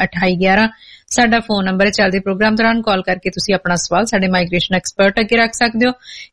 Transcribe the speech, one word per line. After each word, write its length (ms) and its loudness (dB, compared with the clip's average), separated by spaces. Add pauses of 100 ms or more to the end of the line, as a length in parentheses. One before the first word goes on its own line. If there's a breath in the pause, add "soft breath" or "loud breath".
ਅਠਾਈ 320 -2
ਗਿਆਰਾਂ। 320 2 (380 loud breath)
ਸਾਡਾ 340 2
ਫੋਨ 240 -2
ਨੰਬਰ 220 2
ਹੈ। 40 2
ਚੱਲਦੇ 300 0
ਪ੍ਰੋਗਰਾਮ 340 0
ਦੌਰਾਨ 280 2
ਕਾਲ 200 0
ਕਰਕੇ 280 -4
ਤੁਸੀਂ 240 -2
ਆਪਣਾ 220 -2
ਸਵਾਲ 300 -2
ਸਾਡੇ 220 0
ਮਾਈਗ੍ਰੇਸ਼ਨ 460 -2
ਐਕਸਪਰਟ 460 0
ਅੱਗੇ 160 0
ਰੱਖ 160 2
ਸਕਦੇ 340 0
ਹੋ। 60 0 (400 loud breath)